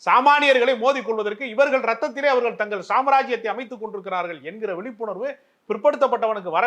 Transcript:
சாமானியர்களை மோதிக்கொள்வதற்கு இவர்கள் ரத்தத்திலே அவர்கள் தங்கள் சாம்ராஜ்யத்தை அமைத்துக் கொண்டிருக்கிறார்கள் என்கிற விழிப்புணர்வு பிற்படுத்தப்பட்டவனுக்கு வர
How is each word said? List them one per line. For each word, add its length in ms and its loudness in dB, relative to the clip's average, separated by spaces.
சாமானியர்களை 720 4
மோதிக்கொள்வதற்கு 600 -2
இவர்கள் 360 2
ரத்தத்திலே 440 -2
அவர்கள் 260 0
தங்கள் 320 -6
சாம்ராஜ்யத்தை 640 0
அமைத்துக் 280 -12
கொண்டிருக்கிறார்கள் 580 -8
என்கிற 280 -8
விழிப்புணர்வு 500 -8
பிற்படுத்தப்பட்டவனுக்கு 840 0
வர 100 4